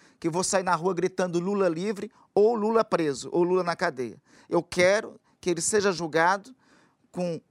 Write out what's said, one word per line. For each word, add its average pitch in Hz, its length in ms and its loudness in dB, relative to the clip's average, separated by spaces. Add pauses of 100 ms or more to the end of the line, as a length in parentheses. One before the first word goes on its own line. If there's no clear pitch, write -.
(200)
que 170 100 -4
vou 175 140 -2
sair 190 200 0
na 180 120 0
rua 175 180 -2
gritando 180 460 -2
"Lula 190 280 0
livre" 196 440 -4 (220)
ou 214 220 4
"Lula 220 300 2
preso" 143 480 -2
ou 175 100 2
"Lula 180 200 0
na 170 120 -4
cadeia". 131 460 -6 (260)
Eu 170 160 0
quero 202 560 0 (220)
que 185 80 -4
ele 170 120 -2
seja 202 300 2
julgado 170 640 0 (560)
com 175 400 -6